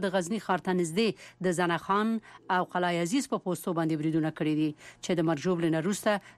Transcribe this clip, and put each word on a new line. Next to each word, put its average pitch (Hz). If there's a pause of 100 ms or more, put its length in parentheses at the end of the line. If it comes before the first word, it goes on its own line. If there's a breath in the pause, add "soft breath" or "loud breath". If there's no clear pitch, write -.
د 190
غزني 190
ښار 185
ته 190
نږدې 180
د 180
زنه 170
خان 208 (460 loud breath)
او 180
قلعه 175
عزیز 233
په 208
پوستو 180
باندې 160
بریدونه 156
کړي 156
دي، 156 (340 loud breath)
چې -
د 165
مرګ 156
ژوبلې 170
نه 160
وروسته 202 (280 loud breath)